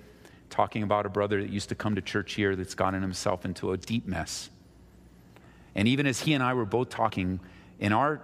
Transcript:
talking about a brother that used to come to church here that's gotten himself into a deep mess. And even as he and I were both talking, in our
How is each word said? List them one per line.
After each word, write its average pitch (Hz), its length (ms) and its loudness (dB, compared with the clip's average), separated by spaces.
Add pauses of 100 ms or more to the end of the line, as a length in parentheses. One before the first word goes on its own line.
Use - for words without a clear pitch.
(500)
talking 107 340 0
about 104 220 2
a 101 40 -4
brother 101 320 2
that 101 80 -6
used 98 200 -4
to 104 60 -4
come 104 200 -2
to 95 60 -2
church - 340 -4
here 98 200 2
that's 92 180 -6
gotten 95 280 0
himself 95 420 -2
into 92 300 -4
a 95 40 -2
deep 113 300 -4
mess. - 420 -6 (1300)
And 101 140 2
even 135 160 4
as 131 160 0
he 156 120 4
and 135 80 4
I 127 120 2
were 123 100 2
both 113 240 0
talking, 92 540 0 (380)
in 104 120 2
our 139 320 2